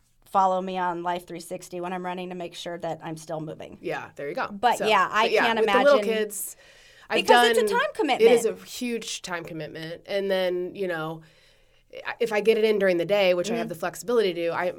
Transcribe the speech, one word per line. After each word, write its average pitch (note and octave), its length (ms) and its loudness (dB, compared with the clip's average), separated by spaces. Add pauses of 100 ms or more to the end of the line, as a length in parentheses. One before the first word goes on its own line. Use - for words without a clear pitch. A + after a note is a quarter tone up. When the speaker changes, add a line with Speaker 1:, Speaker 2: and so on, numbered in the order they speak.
(240)
Speaker 1:
follow F#3+ 360 2
me F#3 180 -6
on F3 240 -2
Life F3 240 -4
three F3 140 -12
sixty F3+ 400 -10
when F3 120 -6
I'm F3+ 120 -6
running F3+ 260 -8
to F#3 40 -10
make F3 200 -10
sure E3+ 240 -10
that E3 240 -6
I'm D#3+ 140 -10
still D#3+ 240 -8
moving. - 400 -12
Speaker 2:
Yeah, C#3+ 360 -8
there C#3+ 120 -8
you D3+ 60 -8
go. B3+ 160 -4
Speaker 1:
But A3+ 280 0
Speaker 2:
So, F#3 80 -2
Speaker 1:
yeah, G3 240 4
I G#3+ 140 2
Speaker 2:
but A3+ 60 0
yeah, A3 160 4
Speaker 1:
can't A3+ 140 2
Speaker 2:
with A3 80 4
the G3+ 100 4
little C#4+ 220 6
Speaker 1:
imagine A3 140 0
Speaker 2:
kids, - 420 -6 (520)
I've - 140 0
Speaker 1:
Because A#4 280 8
it's A4+ 80 4
a A4 80 4
Speaker 2:
done A#4 140 2
Speaker 1:
time D5 140 0
commitment. A#3+ 380 4
Speaker 2:
It - 20 8
is A#3 120 4
a F#3+ 80 -2
huge - 680 -8
time E3+ 220 -8
commitment. D#3+ 600 -10
And G3 240 -2
then, F3+ 440 0
you F#3+ 140 -4
know, D#3+ 340 -6 (960)
if A3+ 120 0
I G#3 80 2
get A3 180 4
it G#3+ 60 2
in G#3+ 140 2
during F#3+ 200 4
the E3+ 60 0
day, F#3+ 300 4
which F3+ 160 -2
I A3+ 40 -2
have A3+ 100 -2
Speaker 1:
Mm-hmm. A3+ 60 -8
Speaker 2:
the E3+ 60 -8
flexibility F#3 580 -2
to E3+ 140 -2
do, E3 40 -2
I, F3 140 -2 (120)